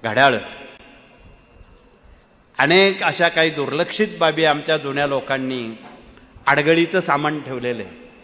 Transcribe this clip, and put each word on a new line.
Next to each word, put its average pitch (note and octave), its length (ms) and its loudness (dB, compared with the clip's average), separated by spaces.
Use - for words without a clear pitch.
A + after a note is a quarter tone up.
घड्याळ, A#2+ 320 4
अनेक F#3+ 460 4
अशा E3+ 240 0
काही D#3+ 220 2
दुर्लक्षित D3+ 580 -2
बाबी D#3+ 260 2
आमच्या D3+ 320 2
जुन्या C#3+ 300 -2
लोकांनी C3 720 -4
अडगळीचं E3 540 2
सामान D3+ 400 -2
ठेवलेलं B2 420 -6
आहे. - 260 -18